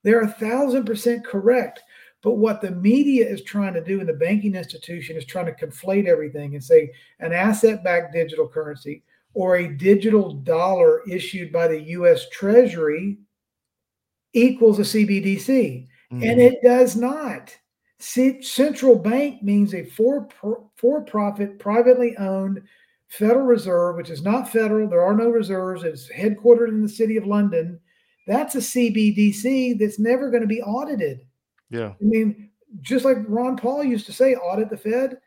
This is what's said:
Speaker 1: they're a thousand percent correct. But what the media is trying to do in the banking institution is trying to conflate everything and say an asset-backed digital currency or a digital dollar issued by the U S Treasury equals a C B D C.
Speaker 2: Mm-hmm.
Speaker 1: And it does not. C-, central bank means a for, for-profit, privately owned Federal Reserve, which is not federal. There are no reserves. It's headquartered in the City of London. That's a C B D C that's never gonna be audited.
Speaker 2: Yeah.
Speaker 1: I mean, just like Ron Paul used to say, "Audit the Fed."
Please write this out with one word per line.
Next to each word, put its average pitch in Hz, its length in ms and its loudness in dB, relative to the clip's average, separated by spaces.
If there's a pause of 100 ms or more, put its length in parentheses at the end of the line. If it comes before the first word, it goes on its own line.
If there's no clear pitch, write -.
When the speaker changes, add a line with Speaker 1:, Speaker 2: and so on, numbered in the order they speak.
Speaker 1:
they're 220 200 2
a 208 60 -2
thousand 247 560 -2
percent 226 400 -4
correct. 214 580 -2 (400)
But 220 120 0
what 214 260 0
the 190 120 -8
media 240 560 2
is 202 140 -8
trying 196 320 -6
to 165 100 -6
do 196 160 -4
in 175 60 -6
the 160 60 -2
banking 190 440 -2
institution 165 600 -12
is 156 80 -10
trying 180 220 -8
to 160 200 -8
conflate 190 400 -2
everything 147 480 0
and 143 80 -12
say 156 280 6 (300)
an 170 120 -4
asset-backed 180 800 2
digital 156 360 -2
currency 147 540 -12 (320)
or 185 220 0
a 165 200 -4
digital 196 580 2
dollar 165 760 2
issued 180 440 -8
by 170 140 0
the 156 160 -2
U 175 240 -4
S - 220 4
Treasury 196 880 0 (1120)
equals 226 460 4
a 208 60 0
C 214 200 2
B 196 160 0
D 196 180 -2
C. 202 500 -2 (240)
Speaker 2:
Mm-hmm. 123 100 -6
Speaker 1:
And 240 180 2
it 247 220 6
does 247 320 4
not. 262 640 -6 (420)
C-, 262 440 0
central 269 540 4
bank 247 460 -2
means 202 320 0
a 165 100 -8
for, 262 440 -2 (480)
for-profit, 208 840 -4
privately 240 580 2
owned 190 460 -6 (460)
Federal 247 380 0
Reserve, 180 500 0
which 170 140 -12
is 151 120 -12
not 233 260 -2
federal. 214 400 0
There 175 140 2
are 196 120 2
no 233 160 2
reserves. 185 540 -4
It's 151 280 -10
headquartered 226 560 4
in 214 140 -2
the 208 60 -2
City 220 280 -2
of 196 100 -4
London. 180 540 -2 (460)
That's 277 280 -2
a 254 80 -4
C 240 280 0
B 208 220 2
D 208 200 2
C 254 420 -2
that's 208 240 -2
never 247 320 0
gonna 226 160 0
be 226 160 -4
audited. 208 640 -6 (440)
Speaker 2:
Yeah. 113 300 -8
Speaker 1:
I 202 40 -6
mean, 220 460 0 (320)
just 254 220 -2
like 262 220 2
Ron 240 300 -4
Paul 277 260 -4
used 240 240 -4
to 175 60 -20
say, 262 220 2
"Audit 208 360 -4
the 214 60 -8
Fed." 254 500 -4